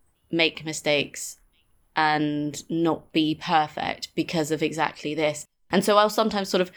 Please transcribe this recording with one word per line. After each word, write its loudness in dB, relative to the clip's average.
make 0
mistakes -2
and 0
not -2
be 0
perfect -2
because -2
of -4
exactly -4
this. -2
And 4
so 4
I'll 6
sometimes 0
sort 2
of, -2